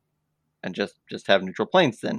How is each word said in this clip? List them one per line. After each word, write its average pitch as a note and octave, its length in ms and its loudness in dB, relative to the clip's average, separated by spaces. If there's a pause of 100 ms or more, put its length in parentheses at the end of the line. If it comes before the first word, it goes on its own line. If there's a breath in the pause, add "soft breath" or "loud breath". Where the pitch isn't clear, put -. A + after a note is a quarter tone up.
(640)
And G2 120 -8
just, G2+ 200 -4 (140)
just - 200 -12
have G2 160 6
neutral F#2 220 -4
planes - 340 2
then. - 180 -4